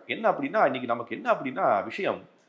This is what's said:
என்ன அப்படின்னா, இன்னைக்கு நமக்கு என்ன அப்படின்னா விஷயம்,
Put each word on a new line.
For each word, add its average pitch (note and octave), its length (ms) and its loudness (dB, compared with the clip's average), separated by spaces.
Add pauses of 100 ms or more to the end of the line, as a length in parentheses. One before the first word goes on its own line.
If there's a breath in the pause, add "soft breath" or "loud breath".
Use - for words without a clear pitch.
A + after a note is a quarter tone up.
என்ன F#3 260 0
அப்படின்னா, E3+ 340 2
இன்னைக்கு B2+ 220 0
நமக்கு A#2 280 -4
என்ன A#3 160 -2
அப்படின்னா C#3 520 2
விஷயம், B2 380 -4 (280)